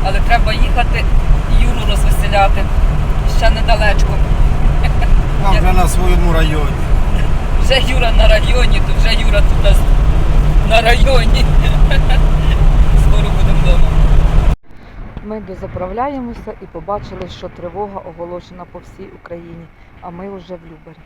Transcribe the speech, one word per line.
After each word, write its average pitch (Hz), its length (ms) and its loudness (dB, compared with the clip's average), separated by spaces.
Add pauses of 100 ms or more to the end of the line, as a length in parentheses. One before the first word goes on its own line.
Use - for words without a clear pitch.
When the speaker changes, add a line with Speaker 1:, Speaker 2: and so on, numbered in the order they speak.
Speaker 1:
Але 185 160 -2
треба 233 340 0
їхати, - 520 -2 (560)
Юру - 180 0 (100)
розвеселяти. 202 720 0 (760)
Ще 226 120 2
недалечко. 220 600 0 (1300)
Speaker 2:
Там - 120 2
Speaker 1:
Я - 60 2
Speaker 2:
вже 185 120 2
на 180 140 2
своєму 170 460 0
районі. 160 420 -2 (880)
Speaker 1:
Вже 262 180 0
Юра 247 320 0
на - 160 2
районі, - 600 2
то - 120 0
вже - 220 2
Юра 151 200 2
тут - 220 2
нас - 140 4 (920)
на 226 120 2
районі. - 640 2 (1600)
Скоро - 360 2
будемо 156 240 2
вдома. - 260 4 (1400)
Ми 214 160 -12
дозаправляємося 214 1200 -12
і 190 40 -20
побачили, 185 720 -12
що 180 120 -16
тривога 185 500 -14
оголошена 175 720 -18
по 180 80 -20
всій 190 300 -20 (120)
Україні, 170 440 -20 (360)
а 180 80 -18
ми 180 200 -18
вже 185 240 -18
в 170 120 -20
Любері. 160 400 -20